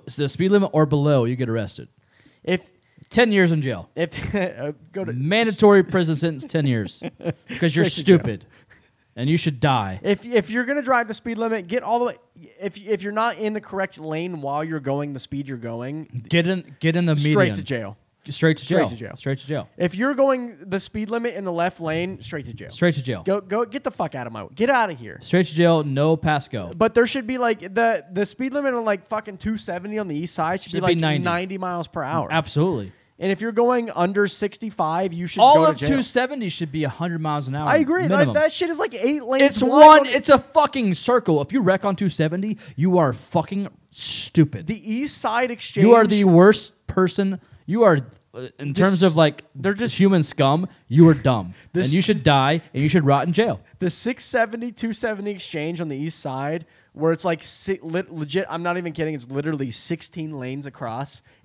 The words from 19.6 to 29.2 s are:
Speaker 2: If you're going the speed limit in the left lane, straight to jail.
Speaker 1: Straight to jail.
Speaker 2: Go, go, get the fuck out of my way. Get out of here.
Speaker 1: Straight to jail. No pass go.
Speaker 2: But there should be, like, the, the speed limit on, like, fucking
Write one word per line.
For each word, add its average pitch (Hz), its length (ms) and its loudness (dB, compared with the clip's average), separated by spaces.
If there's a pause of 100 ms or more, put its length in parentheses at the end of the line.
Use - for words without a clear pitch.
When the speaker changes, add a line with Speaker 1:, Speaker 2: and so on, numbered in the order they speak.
Speaker 2:
If 175 180 -2
you're 254 180 0
going 254 460 0
the 190 180 -6
speed 214 300 -8
limit 233 260 -4
in 196 100 -8
the 185 60 -4
left 170 300 -2
lane, 170 400 -4
straight 147 240 -10
to 120 80 -14
jail. - 180 -16
Speaker 1:
Straight 170 240 2
to 139 80 -4
jail. 117 220 -6
Speaker 2:
Go, 196 160 -2
go, 196 240 -4
get 233 180 -8
the 269 80 -6
fuck 269 240 -6
out 123 120 -10
of 113 60 -12
my 110 120 -10
way. - 100 -16
Get 214 140 0
out 240 220 2
of 143 80 -12
here. 110 240 -16
Speaker 1:
Straight 175 240 2
to 156 80 -12
jail. 165 300 4
No 147 340 2
pass 151 280 -2
go. 90 300 -8
Speaker 2:
But 226 160 2
there 240 140 4
should 254 200 -6
be, 254 120 -6
like, 233 220 -2
the, 196 520 -2
the 196 140 -2
speed 254 260 -8
limit 277 220 -2
on, 233 100 -4
like, 202 220 -2
fucking 214 320 -8